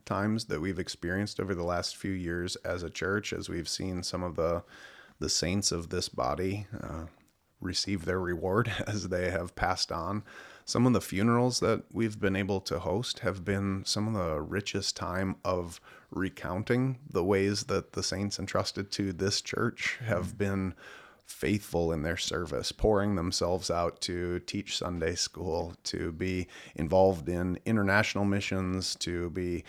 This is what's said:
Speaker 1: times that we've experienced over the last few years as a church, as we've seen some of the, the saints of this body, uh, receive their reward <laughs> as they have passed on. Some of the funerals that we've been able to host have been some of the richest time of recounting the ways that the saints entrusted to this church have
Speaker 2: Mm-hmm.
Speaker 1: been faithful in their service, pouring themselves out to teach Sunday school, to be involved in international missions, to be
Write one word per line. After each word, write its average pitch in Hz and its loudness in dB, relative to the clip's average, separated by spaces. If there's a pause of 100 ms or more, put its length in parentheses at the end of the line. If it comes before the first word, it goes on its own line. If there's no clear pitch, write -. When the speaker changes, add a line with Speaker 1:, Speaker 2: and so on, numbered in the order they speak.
Speaker 1:
times 107 0
that 76 -2
we've 90 -2
experienced 92 -2
over 98 0
the 85 -2
last 87 0
few 98 -4
years 87 -2
as 87 -4
a 82 -6
church, 98 -2
as 92 -6
we've 85 -4
seen 92 -4
some 90 -4
of 87 -4
the, 85 2 (560)
the 71 -2
saints 92 2
of 85 -4
this 90 -2
body, 90 -2 (140)
uh, 80 -8 (540)
receive 90 -2
their 90 0
reward 90 2
<laughs> - -4
as 101 -2
they 90 0
have 87 -2
passed 92 2
on. 90 -2 (420)
Some 120 4
of 127 8
the 104 6
funerals 117 4
that 110 4 (100)
we've 107 0
been 95 2
able 95 2
to - -2
host 101 -2
have 92 -2
been 98 0
some 104 0
of 113 0
the 85 0
richest 90 -2
time 92 -2
of 90 -2 (300)
recounting 120 0 (120)
the 90 2
ways 98 4
that - -2
the 95 -2
saints 101 -2
entrusted 101 -2
to 98 0
this 95 0
church - -2
have 95 0
Speaker 2:
Mm-hmm. - -10
Speaker 1:
been 98 0 (500)
faithful 85 0
in 80 0
their 82 0
service, 78 -2
pouring 104 4
themselves 87 0
out 85 0
to 87 -2
teach - -6
Sunday 85 -2
school, 85 -4 (100)
to 85 -4
be 92 -2 (280)
involved 90 6
in 87 0
international 101 4
missions, 92 0
to 87 -2
be 87 -2